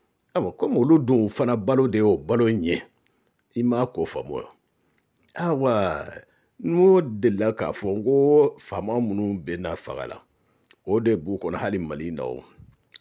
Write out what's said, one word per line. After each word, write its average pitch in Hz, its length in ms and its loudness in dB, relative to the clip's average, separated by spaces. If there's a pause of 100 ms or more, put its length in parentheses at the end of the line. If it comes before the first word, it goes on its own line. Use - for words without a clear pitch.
(340)
Awa, 180 180 -2
komi 240 260 -2
olu 151 200 6
dun 120 300 2
fana 120 280 0
balo 131 320 2
de 107 100 0
y'o 104 180 4
balo 113 320 0
in 110 140 0
ye, 82 200 -2 (760)
i 117 60 -2
m'a 120 240 0
ko 85 200 -6
faamu. 65 340 -10 (960)
Awa, 117 680 0 (560)
n'o 180 420 4
delila 107 500 0
k'a 78 200 -4
fɔ 98 240 -4
n 107 80 -6
ko 139 540 4
faama 104 420 -6
minnu 101 440 -2
bɛ 85 160 -6
na 82 160 -6
fanga 67 300 -10
la, - 120 -14 (680)
o 101 140 0
de 113 160 2
b'u 90 220 -8
kɔnɔ 87 180 -6
hali 101 220 -4
Mali 76 300 -8
in 82 60 -8
na 69 100 -8
o. 64 180 -8 (580)